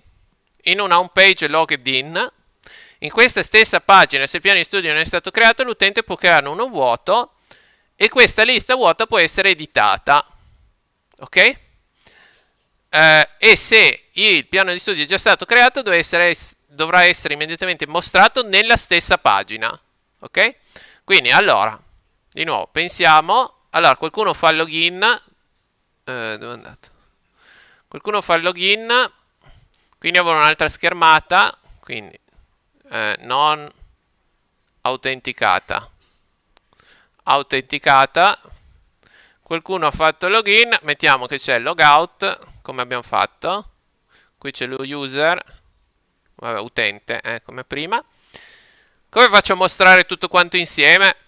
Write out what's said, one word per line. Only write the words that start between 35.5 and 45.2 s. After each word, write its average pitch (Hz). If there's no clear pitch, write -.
Autenticata. 139
Qualcuno 165
ha 143
fatto 160
il 185
login. 220
Mettiamo 143
che 139
c'è 131
il 117
logout, 165
come 131
abbiamo 123
fatto. 160
Qui 139
c'è -
lo 131
user. 143